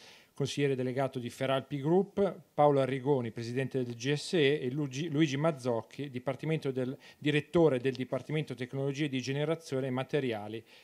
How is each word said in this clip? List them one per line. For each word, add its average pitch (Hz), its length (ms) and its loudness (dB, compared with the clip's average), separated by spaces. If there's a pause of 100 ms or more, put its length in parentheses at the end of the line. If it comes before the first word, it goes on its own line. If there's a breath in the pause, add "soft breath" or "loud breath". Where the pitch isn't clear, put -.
(360 loud breath)
consigliere 139 380 0
delegato 127 440 -2
di 120 120 -6
Feralpi 135 500 -2
Group, 185 600 0 (120)
Paolo 147 280 6
Arrigoni, 131 500 0
presidente 123 520 -4
del 120 120 -6
G 120 180 -2
S 147 220 -4
E, 151 260 4
e 127 100 -4
Luigi, 143 380 -4
Luigi 143 300 2
Mazzocchi, 135 720 -2
dipartimento 143 600 -2
del, 127 240 -2 (220 loud breath)
direttore 147 600 4
del 127 160 0
Dipartimento 131 600 -4
Tecnologie 139 540 -4
di 131 140 -2
Generazione 139 640 -2
e 131 40 -2
Materiali 117 720 -2 (220 soft breath)